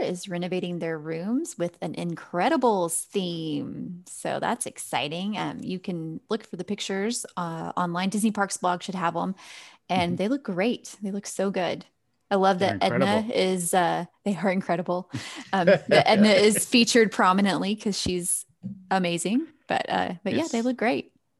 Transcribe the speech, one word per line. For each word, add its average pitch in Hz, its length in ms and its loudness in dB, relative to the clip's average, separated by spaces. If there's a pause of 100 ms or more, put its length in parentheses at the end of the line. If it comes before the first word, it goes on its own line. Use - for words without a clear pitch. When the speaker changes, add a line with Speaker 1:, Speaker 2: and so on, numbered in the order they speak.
Speaker 1:
is 180 280 -6
renovating 175 500 -4
their 165 180 -4
rooms 175 600 -4
with 175 240 -4
an 170 140 -6
Incredibles 180 1080 0
theme. 170 1040 -6
So - 320 -6
that's 190 260 -4
exciting. 170 720 -6
Um, 160 240 -6
you 185 160 -6
can 165 520 -8
look 220 160 -2
for - 100 -16
the 175 80 -6
pictures, 202 640 -4 (100)
uh, 170 400 -6
online. 180 340 -2
Disney 214 220 0
Parks 202 240 -2
blog 180 260 0
should 190 140 -8
have 170 220 0
'em. 180 180 -4 (540)
And 180 220 2
Speaker 2:
Mm-hmm. 175 40 -2
Speaker 1:
they 185 140 -2
look 277 140 -2
great. 196 580 -2
They 202 100 -6
look 202 160 -8
so 196 240 -2
good. 170 320 -2 (460)
I 202 60 2
love 190 240 4
Speaker 2:
They're 190 200 2
Speaker 1:
that 196 40 0 (100)
Edna - 120 4 (120)
Speaker 2:
incredible. 220 180 -2
Speaker 1:
is, 185 380 0
uh, 170 320 2 (180)
they 202 140 0
are 185 120 0
incredible. 180 640 -2 (400)
Um, 190 140 2
Speaker 3:
<laughs> - 240 4
Speaker 1:
that - 200 6
Edna 214 200 8
is 208 360 6
featured 233 460 6
prominently 196 640 4
'cause 208 240 -4
she's 180 460 -2 (440)
amazing. 190 580 0 (200)
But, - 220 -2
uh, 185 240 0 (100)
but 190 80 -2
yeah, 233 180 0
they 233 100 -2
Speaker 2:
Yes. 226 60 0
Speaker 1:
look 247 120 0
great. 254 340 -2 (280)